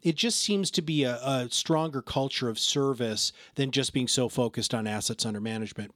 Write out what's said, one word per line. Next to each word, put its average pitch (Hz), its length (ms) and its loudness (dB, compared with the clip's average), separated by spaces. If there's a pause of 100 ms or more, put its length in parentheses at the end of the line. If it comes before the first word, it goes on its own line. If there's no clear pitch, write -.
it 165 120 2
just 220 240 2
seems 196 320 2
to 185 100 2
be 151 220 2
a, 123 120 2
a 127 360 -2
stronger 156 500 2
culture 135 460 0
of 113 100 -2
service 120 760 0 (220)
than 135 160 0
just 131 200 0
being 127 160 0
so 123 220 2
focused 117 440 0
on 110 140 -2
assets 107 380 -2
under 104 160 -4
management. 110 540 -6